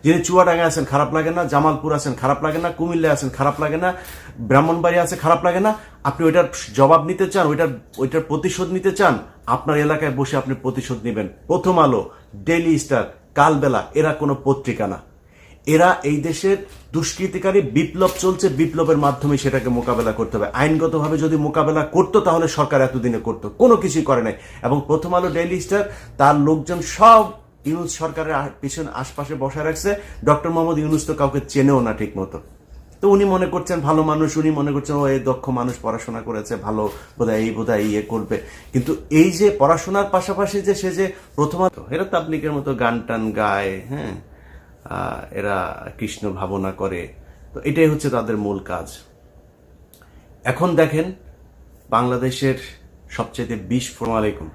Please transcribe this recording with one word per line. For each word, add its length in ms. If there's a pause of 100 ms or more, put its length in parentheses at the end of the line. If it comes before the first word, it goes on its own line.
যিনি 200
চুয়াডাঙ্গায় 440
আছেন 180
খারাপ 280
লাগে 180
না? 140
জামালপুর 480
আছেন 200
খারাপ 300
লাগে 140
না? 140
কুমিল্লায় 420
আছেন 160
খারাপ 320
লাগে 160
না? 160 (460)
ব্রাহ্মণবাড়িয়া 640
আছে 120
খারাপ 300
লাগে 140
না? 160 (280)
আপনি 220
ওইটার 180 (300)
জবাব 320
নিতে 240
চান, 180
ওইটার, 200 (300)
ওইটার 240
প্রতিশোধ 500
নিতে 200
চান, 280 (260)
আপনার 320
এলাকায় 340
বসে 260
আপনি 240
প্রতিশোধ 420
নেবেন। 240 (200)
প্রথম 320
আলো, 300 (260)
ডেইলি 440
স্টার, 240 (320)
কালবেলা, 600
এরা 180
কোনো 300
পত্রিকা 440
না। 280 (500)
এরা 380
এই 140
দেশের 400 (360)
দুষ্কৃতিকারী, 680
বিপ্লব 480 (100)
চলছে, 300
বিপ্লবের 480
মাধ্যমে 400
সেটাকে 320
মোকাবেলা 420
করতে 260
হবে। 100
আইনগতভাবে 680
যদি 200
মোকাবেলা 480
করতো 340
তাহলে 280
সরকার 340
এতদিনে 380
করতো, 300
কোনো 260
কিছুই 260
করে 220
নাই। 140 (260)
এবং 240
প্রথম 260
আলো, 160
ডেইলি 320
স্টার, 320 (240)
তার 180
লোকজন 460
সব 500 (340)
ইউনূস 320
সরকারের 360
আ-, 160 (120)
পিছনে 320
আশপাশে 420
বসায় 300
রাখছে। 300 (300)
ডক্টর 240
মোহাম্মদ 280
ইউনূস 300
তো 60
কাউকে 340
চেনেও 320
না 140
ঠিক 240
মতো। 240 (600)
তো 80
উনি 160
মনে 200
করছেন 340
ভালো 240
মানুষ, 340
উনি 140
মনে 200
করছেন, 240
"ও, 120
এই 120
দক্ষ 300
মানুষ, 320
পড়াশোনা 400
করেছে, 340
ভালো, 340 (280)
বোধহয় 200
এই, 140
বোধহয় 320
ইয়ে 180
করবে।" 400 (320)
কিন্তু 220 (140)
এই 220
যে 280
পড়াশোনার 520
পাশাপাশি 500
যে 140
সে 160
যে 200 (240)
প্রথম 280
আলো, 280
এরা 120
তাবলিগের 480
মতো 220
গান 340
টান 240
গায়, 560
হ্যাঁ, 240 (760)
আহ, 480
এরা 640
কৃষ্ণ 360
ভাবনা 380
করে, 420 (400)
তো 80
এটাই 260
হচ্ছে 220
তাদের 280
মূল 220
কাজ। 380 (1500)
এখন 320
দেখেন 360 (800)
বাংলাদেশের 640 (540)
সবচেয়ে 460
বিষ 400
ফোরাম। 200
আলাইকুম। 400